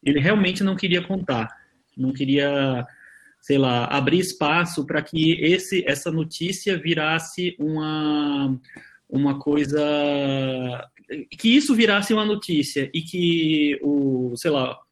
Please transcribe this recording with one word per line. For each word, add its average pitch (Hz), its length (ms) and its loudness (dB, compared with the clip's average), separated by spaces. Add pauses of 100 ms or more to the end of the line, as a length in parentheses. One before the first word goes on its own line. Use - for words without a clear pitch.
ele 143 160 2
realmente 185 440 2
não 190 120 2
queria 180 260 0
contar, 160 480 -4 (480)
não 131 160 -2
queria, 139 720 0 (560)
sei 143 160 2
lá, 123 280 2
abrir 139 340 2
espaço 165 680 0
pra 151 160 -2
que 160 320 0 (100)
esse, 180 440 0
essa 147 240 -4
notícia 175 680 -4
virasse 160 840 -2
uma, 151 960 -2 (520)
uma 139 300 0
coisa, 147 400 0 (1600)
que 226 180 2
isso 294 200 4
virasse 208 380 4
uma 214 120 2
notícia 151 680 -2
e 165 80 -4
que 160 800 0
o, 135 540 0
sei 117 160 -2
lá 127 260 -2 (140)